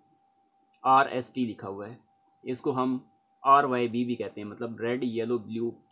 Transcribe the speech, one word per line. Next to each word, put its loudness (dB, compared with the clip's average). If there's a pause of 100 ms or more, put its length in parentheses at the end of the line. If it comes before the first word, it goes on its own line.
(840)
आरएसटी 4
लिखा -8
हुआ -10
है, -16 (460)
इसको -2
हम 0 (420)
आरवाईबी 4
भी -2
कहते -8
हैं, -10
मतलब -8
red, -2
yellow, -2
blue, -6 (220)